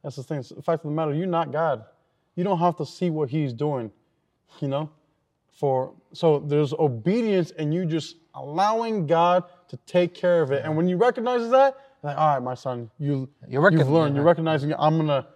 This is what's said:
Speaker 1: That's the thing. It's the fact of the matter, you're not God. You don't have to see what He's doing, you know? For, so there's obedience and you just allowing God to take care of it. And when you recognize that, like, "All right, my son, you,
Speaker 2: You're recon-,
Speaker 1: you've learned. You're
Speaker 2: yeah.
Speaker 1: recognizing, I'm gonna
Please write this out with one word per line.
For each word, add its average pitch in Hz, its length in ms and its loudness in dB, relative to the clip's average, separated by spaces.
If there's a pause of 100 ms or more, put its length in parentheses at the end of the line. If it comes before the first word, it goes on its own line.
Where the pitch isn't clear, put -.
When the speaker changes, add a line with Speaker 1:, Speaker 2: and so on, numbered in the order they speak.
Speaker 1:
That's 143 140 -12
the 135 80 -12
thing. 151 160 -6
It's 120 100 -12
the - 140 -18
fact 165 200 -2
of 147 60 -8
the 151 60 -4
matter, 156 180 -2
you're 175 140 -2
not 165 240 -2
God. 147 320 -2 (520)
You 175 80 -4
don't 190 160 0
have 170 180 2
to 147 80 -6
see - 260 -4
what 151 180 -2
He's 143 240 -2
doing, 127 380 -4 (680)
you 143 80 -4
know? 147 220 -4 (640)
For, 131 420 -2 (200)
so 156 260 2
there's 147 340 0
obedience 170 800 0
and 151 220 -6
you 180 120 -2
just 156 300 -4 (180)
allowing 202 720 -2
God 175 380 4 (240)
to 135 180 -16
take 175 300 0
care 175 260 2
of 135 100 0
it. 139 140 0
And 156 100 -2
when 170 120 2
you 180 100 0
recognize 240 540 0
that, 269 260 6 (240)
like, 143 160 -6
"All 151 160 2
right, 131 100 -2
my 127 120 -6
son, 120 420 -8
you, 139 320 -4 (180)
Speaker 2:
You're 135 140 0
recon-, 160 180 6
Speaker 1:
you've 135 100 4
learned. 151 260 2
You're 143 80 0
Speaker 2:
yeah. 170 60 6
Speaker 1:
recognizing, 156 500 0
I'm 156 180 2
gonna 147 380 0